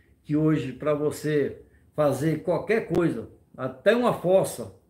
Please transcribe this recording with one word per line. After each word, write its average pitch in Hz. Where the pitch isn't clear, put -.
que 147
hoje, 151
pra 147
você 147
fazer 151
qualquer 190
coisa, 143
até 131
uma 233
fossa, 170